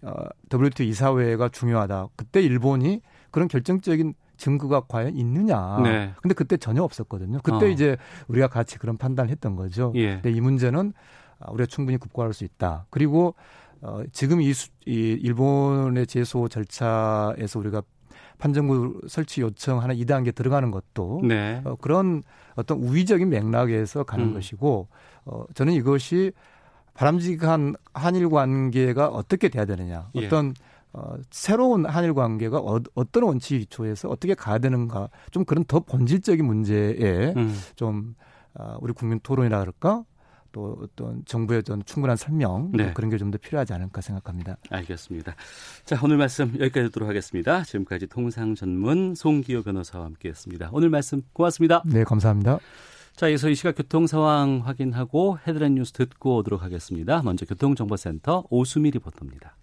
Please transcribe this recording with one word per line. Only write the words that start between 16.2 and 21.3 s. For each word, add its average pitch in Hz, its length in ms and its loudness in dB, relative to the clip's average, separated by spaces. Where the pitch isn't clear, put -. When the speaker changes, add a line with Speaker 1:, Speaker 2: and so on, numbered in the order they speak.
Speaker 1:
절차에서 110 1120 -2
우리가 104 240 -4
판정부 139 680 0
설치 - 340 -4
요청하는 123 540 -2
이 120 100 -2
단계 127 260 2
들어가는 127 380 0
것도, 98 540 -6
Speaker 2:
네. 113 420 2